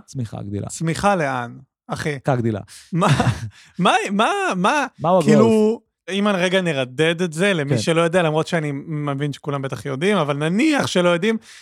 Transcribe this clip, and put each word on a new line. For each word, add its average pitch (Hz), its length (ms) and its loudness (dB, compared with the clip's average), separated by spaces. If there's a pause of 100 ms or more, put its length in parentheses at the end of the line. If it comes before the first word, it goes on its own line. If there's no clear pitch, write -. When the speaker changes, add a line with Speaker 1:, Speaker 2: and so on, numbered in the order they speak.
Speaker 1:
צמיחה, 117 360 -8
גדילה. 101 240 -6
Speaker 2:
צמיחה 165 500 -2
לאן, 131 420 -4 (280)
אחי? 147 380 -6
Speaker 1:
כגדילה. 117 360 0 (320)
Speaker 2:
מה, 180 140 2 (400)
Speaker 1:
<laughs> - 320 -16
Speaker 2:
מה, 202 160 4 (160)
מה, 214 200 2 (260)
מה, 247 300 0 (120)
Speaker 1:
מהו 175 240 2
Speaker 2:
כאילו, 214 580 4
Speaker 1:
ה-growth? - 320 -14
Speaker 2:
אם 202 160 0
אני 196 100 0
רגע 185 220 2
נרדד 156 640 0
את 175 100 -2
זה, 190 200 0
למי 147 180 -2
Speaker 1:
כן. 127 80 2
Speaker 2:
שלא 160 220 2
יודע, 170 220 2
למרות 156 240 0
שאני 151 260 -2 (140)
מבין 147 460 -4
שכולם 139 300 -6
בטח 135 240 -8
יודעים, 151 300 0
אבל 147 320 0
נניח 262 380 2
שלא 175 220 2
יודעים, 190 300 0 (240)